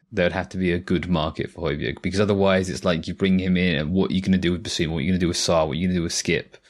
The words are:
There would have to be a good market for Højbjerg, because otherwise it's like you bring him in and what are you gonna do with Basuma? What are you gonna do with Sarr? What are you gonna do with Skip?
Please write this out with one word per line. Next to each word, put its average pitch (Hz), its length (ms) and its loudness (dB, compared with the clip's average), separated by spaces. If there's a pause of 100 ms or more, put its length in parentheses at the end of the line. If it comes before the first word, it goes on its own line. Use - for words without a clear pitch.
There 95 140 0
would 87 80 2
have 87 180 -4
to 95 80 -10
be 92 140 2
a 87 80 0
good 87 300 -2
market 80 420 -2
for 82 180 -6
Højbjerg, 73 320 -4
because 95 200 -2
otherwise 98 480 2
it's - 160 -6
like 85 240 0
you 87 40 -6
bring 95 260 2
him 92 180 0
in 90 180 2
and 76 160 -2
what 92 180 2
are - 40 -2
you 92 80 0
gonna 95 160 2
do 87 160 0
with 82 100 -6
Basuma? 80 280 -4
What 82 80 -4
are - 20 -2
you 85 100 0
gonna 90 80 2
do 87 80 2
with 85 100 -2
Sarr? 80 300 2
What 69 60 -4
are - 20 -4
you 90 120 -2
gonna 90 120 0
do 82 40 0
with 85 100 -4
Skip? - 420 -2 (140)